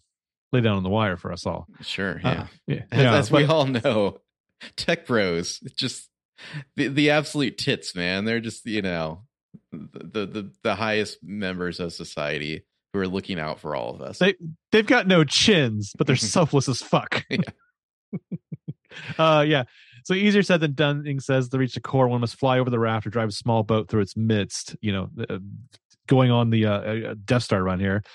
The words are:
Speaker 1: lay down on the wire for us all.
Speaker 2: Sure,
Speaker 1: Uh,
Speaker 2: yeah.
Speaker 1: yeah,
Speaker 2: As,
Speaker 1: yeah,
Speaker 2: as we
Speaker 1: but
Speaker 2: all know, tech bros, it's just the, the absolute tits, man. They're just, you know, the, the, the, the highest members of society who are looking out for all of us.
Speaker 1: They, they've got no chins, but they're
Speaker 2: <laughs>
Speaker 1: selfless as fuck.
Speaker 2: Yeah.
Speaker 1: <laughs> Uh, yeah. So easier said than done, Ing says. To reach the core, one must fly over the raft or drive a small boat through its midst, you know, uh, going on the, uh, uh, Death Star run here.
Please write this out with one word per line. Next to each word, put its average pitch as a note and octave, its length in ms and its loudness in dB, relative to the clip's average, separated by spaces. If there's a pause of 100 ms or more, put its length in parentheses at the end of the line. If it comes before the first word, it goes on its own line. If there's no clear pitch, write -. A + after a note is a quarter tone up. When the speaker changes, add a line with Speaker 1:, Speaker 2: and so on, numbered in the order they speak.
(520)
Speaker 1:
lay B2 100 2
down G#2+ 160 2
on F#2+ 60 -2
the F#2 60 -4
wire G#2 280 0
for F2+ 140 -10
us F2 140 -10
all. E2+ 220 -6 (140)
Speaker 2:
Sure, - 420 -6
Speaker 1:
Uh, - 60 0
Speaker 2:
yeah. - 180 -4 (200)
Speaker 1:
yeah, - 240 -4
Speaker 2:
As, B2 100 4
Speaker 1:
yeah, B2+ 140 6
Speaker 2:
as C3+ 160 2
we D3 140 6
Speaker 1:
but D3+ 80 2
Speaker 2:
all D3+ 140 4
know, A2 540 0 (540)
tech - 320 -2
bros, F#2 560 0
it's - 120 -18
just - 340 -8 (680)
the, C#3 120 0
the D3 240 2
absolute D3 460 0
tits, - 380 -4
man. F#2 300 -2
They're A#2 140 -2
just, A2+ 260 -10
you G#2+ 160 -4
know, E2+ 420 -6 (480)
the, - 320 -16
the, G2 220 -8
the, G2 260 -10 (120)
the G#2+ 120 -2
highest G#2+ 480 -4
members F#2 580 -6
of F2 120 -6
society D2+ 720 -6 (300)
who G2+ 80 -4
are F#2 80 -2
looking F#2 300 -6
out D#2 200 -6
for D2+ 160 -8
all A#1+ 180 -6
of - 80 -16
us. - 180 -10
Speaker 1:
They, F#3+ 160 2 (360)
they've G#3+ 160 4
got B3 180 4
no F3+ 200 6
chins, A#2+ 720 2
but - 100 0
they're C#3 80 4
Speaker 2:
<laughs> - 0 -
Speaker 1:
selfless C#3+ 540 2
as B2 120 -4
fuck. - 480 -2
Speaker 2:
Yeah. - 100 0 (720)
Speaker 1:
<laughs> G3 60 -10 (1000)
Uh, D#3 260 6
yeah. D3 180 2 (420)
So F3+ 80 0
easier G3+ 300 4
said F3 180 4
than D3+ 120 0
done, D3 320 0
Ing C#3 140 -4
says. C3 300 0
To C3 80 -2
reach C3 160 0
the A#2+ 80 -8
core, C3 260 2
one A#2+ 140 0
must A2+ 160 -4
fly B2+ 220 2
over B2+ 100 0
the A#2+ 100 0
raft A2+ 260 0
or A2 40 -6
drive A2 200 0
a G#2 40 -6
small A2+ 300 0
boat A2 260 0
through A2 120 2
its - 140 -4
midst, A2 640 -2
you G#2 140 -2
know, F#2+ 160 -4 (200)
uh, G2 100 -6 (680)
going B2+ 240 6
on A#2+ 180 4
the, A2 180 4
uh, G#2 120 2
uh, A2 360 -6 (100)
Death B2 180 2
Star G2 180 0
run F#2 180 -2
here. G2 240 0 (120)